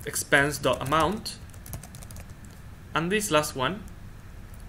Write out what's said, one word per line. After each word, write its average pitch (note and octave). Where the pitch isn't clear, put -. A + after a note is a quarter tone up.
expense C#3+
dot C3+
amount. D#3+
And E3
this G#3
last D3+
one C3+